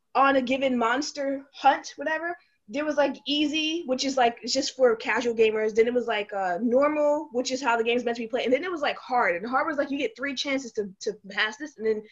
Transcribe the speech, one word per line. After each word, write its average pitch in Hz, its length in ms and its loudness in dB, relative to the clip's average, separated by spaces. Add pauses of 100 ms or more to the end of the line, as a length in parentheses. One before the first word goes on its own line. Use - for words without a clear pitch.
(140)
on 269 220 6
a 269 60 4
given 262 360 0
monster 277 720 -2
hunt, 302 440 2
whatever, 311 400 -4 (320)
there 269 160 -4
was, 302 120 -2
like, 277 200 2 (100)
easy, 311 600 0
which 254 180 -2
is, 262 120 -2
like, 233 260 4
it's 247 100 -6
just 269 240 -2
for 247 200 6
casual 233 380 -2
gamers. 220 400 2
Then 226 140 4
it 247 60 0
was, 240 120 0
like, 208 260 -4
uh, 185 280 -2
normal, 294 720 2
which 247 200 -2
is 254 100 -2
how 233 140 2
the 233 80 2
game's 233 200 0
meant 240 120 -2
to 240 60 -6
be 226 60 -8
played. 240 160 -2
And - 80 0
then 285 120 2
it 370 60 -4
was, 339 100 -6
like, 233 180 -2
hard. 220 380 0
And 180 100 -8
hard 269 220 0
was, 302 80 -2
like, 269 140 -2
you 277 80 -4
get 254 180 -4
three 277 180 -6
chances 269 380 -4
to, 208 160 -4 (120)
to 214 120 -4 (180)
pass 214 280 -2
this. 294 200 -12
And 220 80 -4
then 214 260 0